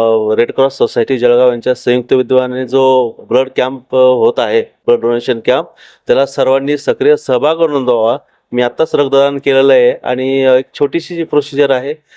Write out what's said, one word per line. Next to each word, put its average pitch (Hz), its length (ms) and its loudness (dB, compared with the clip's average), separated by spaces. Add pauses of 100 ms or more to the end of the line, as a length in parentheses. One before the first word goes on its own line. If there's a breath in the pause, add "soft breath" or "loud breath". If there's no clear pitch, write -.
(360)
रेड 117 160 0
क्रॉस 135 260 0
सोसायटी 120 400 -2
जळगाव 123 320 2
यांच्या 123 260 -2
संयुक्त 123 380 -2
विद्यमाने 127 540 0
जो 127 440 2
ब्लड 120 460 -2
कॅम्प, 131 380 -6
अ, 131 40 2
होत 127 380 2
आहे, 113 240 0
ब्लड 117 380 -2
डोनेशन 120 460 -4
कॅम्प, 139 220 0 (400 loud breath)
त्याला 127 180 2
सर्वांनी 135 520 -2
सक्रिय 135 400 0
सहभाग 143 420 -2
नोंदवावा. 127 580 0 (340)
मी 123 100 -2
आत्ताच 123 340 -2
रक्तदान 139 420 2
केलेलं 135 360 2
आहे 123 180 4
आणि, 131 520 -4
अ, 131 100 4
एक 131 200 2
छोटीशी 156 420 -4
जी 165 80 -4
प्रोसिजर 143 480 0
आहे, 131 220 -4 (240 soft breath)